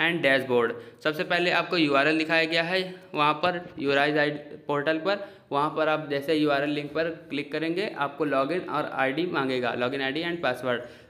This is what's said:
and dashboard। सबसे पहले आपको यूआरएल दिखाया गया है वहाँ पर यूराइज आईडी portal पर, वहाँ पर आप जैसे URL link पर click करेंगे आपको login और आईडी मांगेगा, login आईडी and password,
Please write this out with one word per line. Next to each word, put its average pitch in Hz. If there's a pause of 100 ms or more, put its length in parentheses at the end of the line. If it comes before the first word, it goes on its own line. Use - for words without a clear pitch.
and 160
dashboard। 123 (300)
सबसे 156
पहले 175
आपको 170
यूआरएल 147
दिखाया 160
गया 165
है 180 (200)
वहाँ 151
पर 175
यूराइज 139
आईडी 147 (300)
portal 147
पर, 196 (240)
वहाँ 143
पर 156
आप 151
जैसे 143
URL 147
link 147
पर 160 (200)
click 143
करेंगे 165
आपको 143
login 143
और 143
आईडी 135
मांगेगा, 131
login 127
आईडी 139
and 170
password, 123 (300)